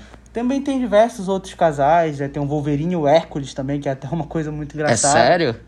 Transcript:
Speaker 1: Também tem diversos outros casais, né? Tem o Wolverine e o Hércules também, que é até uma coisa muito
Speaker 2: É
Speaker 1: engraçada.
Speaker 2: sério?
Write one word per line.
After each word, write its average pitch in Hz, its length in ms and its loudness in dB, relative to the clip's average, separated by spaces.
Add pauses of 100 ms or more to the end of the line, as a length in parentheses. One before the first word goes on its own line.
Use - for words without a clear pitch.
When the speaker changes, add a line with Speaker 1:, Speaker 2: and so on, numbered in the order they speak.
(340)
Speaker 1:
Também 247 280 -2
tem 269 180 -2
diversos 214 480 2
outros 190 260 -4
casais, 156 680 2
né? 139 80 -4
Tem 147 140 -6
o 143 40 -2
Wolverine 147 480 -2
e - 20 -2
o 151 120 0
Hércules 147 460 2
também, 143 260 -4
que 143 80 -6
é 139 40 -2
até 131 180 -8
uma 160 160 -4
coisa 156 260 -6
muito 147 220 -10
Speaker 2:
É - 20 -16
Speaker 1:
engraçada. 143 380 2
Speaker 2:
sério? 151 420 2 (120)